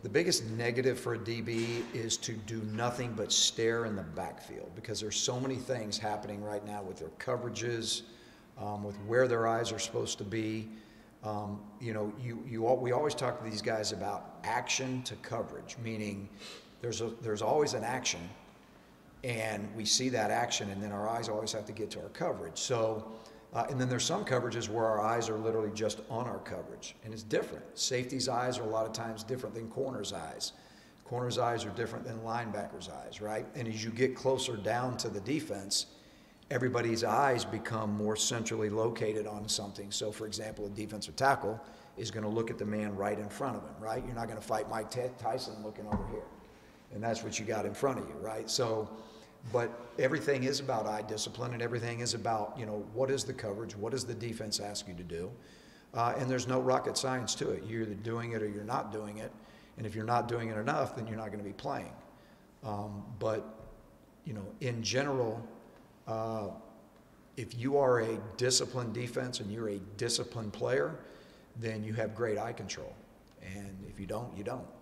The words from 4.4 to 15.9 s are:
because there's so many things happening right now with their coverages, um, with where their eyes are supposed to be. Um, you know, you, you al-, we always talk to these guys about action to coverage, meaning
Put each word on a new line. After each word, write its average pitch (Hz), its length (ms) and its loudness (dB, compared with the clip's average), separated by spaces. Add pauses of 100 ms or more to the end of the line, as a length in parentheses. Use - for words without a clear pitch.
because 107 240 -4
there's 104 160 -2
so 127 240 2
many 131 160 0
things 110 420 -2
happening 104 460 -2
right 104 220 -2
now 104 180 -6
with 92 160 -8
their 80 100 -6 (100)
coverages, 117 840 0 (580)
um, 104 240 -4
with 101 140 -4 (100)
where 123 220 8
their 113 180 6
eyes 113 240 4
are 110 80 -2
supposed - 380 0
to 104 80 -4
be. 110 440 0 (540)
Um, 104 380 -2 (180)
you 117 140 -2
know, 104 180 0 (100)
you, 120 240 -4
you 113 220 2
al-, 127 80 10
we 123 160 2
always 143 240 4
talk 123 260 0
to 113 80 -4
these 107 120 -2
guys 110 320 0
about 98 500 -4
action 127 600 0
to 110 120 -6
coverage, - 680 -6
meaning 104 460 -4 (540)